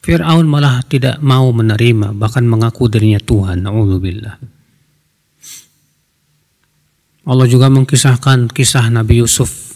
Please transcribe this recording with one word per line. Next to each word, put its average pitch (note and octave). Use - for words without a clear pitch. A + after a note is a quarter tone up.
Fir'aun E3
malah C#3+
tidak C3
mau C3
menerima, A2
bahkan A2
mengaku A#2
dirinya G#2+
Tuhan. F#2+
Na'udzubillah. G2
Allah C3
juga B2+
mengkisahkan C3
kisah A#2+
Nabi A#2
Yusuf -